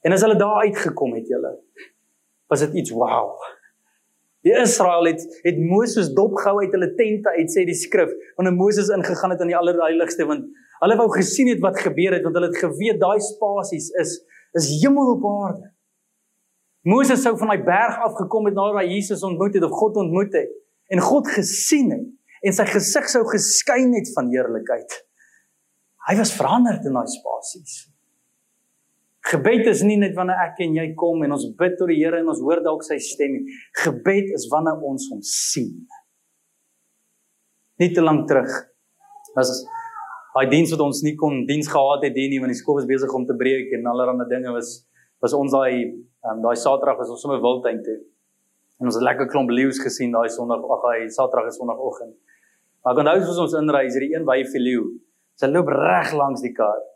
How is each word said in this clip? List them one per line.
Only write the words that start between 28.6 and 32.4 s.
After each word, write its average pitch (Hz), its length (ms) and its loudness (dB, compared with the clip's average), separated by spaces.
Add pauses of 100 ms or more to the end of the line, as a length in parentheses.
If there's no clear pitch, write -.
Gebed 208 400 2
is 196 160 2
nie 208 160 4
net 196 160 0
wanneer 185 300 0
ek 175 180 -8
en 160 140 0
jy 165 80 -2 (100)
kom 165 300 0
en 143 80 0
ons 143 140 -6 (100)
bid 180 180 2
tot 180 140 0
die 160 80 2
Here 165 240 0
en 165 100 0
ons - 80 -4